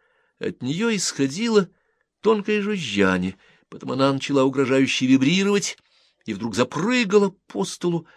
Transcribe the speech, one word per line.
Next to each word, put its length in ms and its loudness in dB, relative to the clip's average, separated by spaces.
от 220 -8
нее 340 -2
исходило 760 0
тонкое 400 0
жужжание — 760 0
Потом 240 -12
она 220 2
начала 320 0
угрожающе 640 0
вибрировать 680 2
и 80 -6
вдруг 220 -6
запрыгала 800 0
по 180 -4
столу, 520 -4